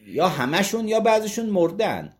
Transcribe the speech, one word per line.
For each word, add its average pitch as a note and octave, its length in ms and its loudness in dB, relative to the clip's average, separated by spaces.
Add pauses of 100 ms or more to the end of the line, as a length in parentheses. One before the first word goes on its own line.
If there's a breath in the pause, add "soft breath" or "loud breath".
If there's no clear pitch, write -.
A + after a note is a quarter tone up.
یا D3+ 200 0
همشون F3 600 -2
یا G#3+ 120 2
بعضشون A3 500 2
مردن، E3+ 720 -2